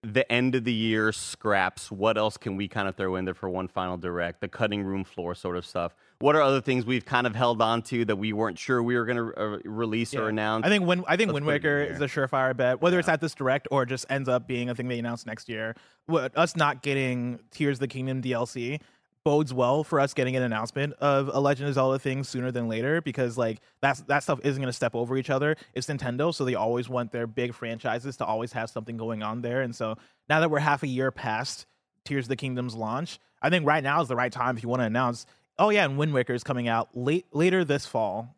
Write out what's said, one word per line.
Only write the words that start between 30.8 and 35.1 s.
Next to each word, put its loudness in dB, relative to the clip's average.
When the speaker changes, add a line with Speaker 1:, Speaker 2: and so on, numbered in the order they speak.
Speaker 2:
a -4
year 0
past -6
Tears -2
of -14
the 0
Kingdom's -4
launch, -4
I 2
think 4
right 4
now 2
is 0
the 0
right 0
time -2
if -10
you -6
wanna 2
announce, 0